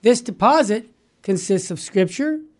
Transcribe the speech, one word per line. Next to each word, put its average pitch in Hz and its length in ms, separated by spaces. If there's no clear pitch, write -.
This 240 180
deposit 233 680
consists 185 480
of 170 100
scripture 277 600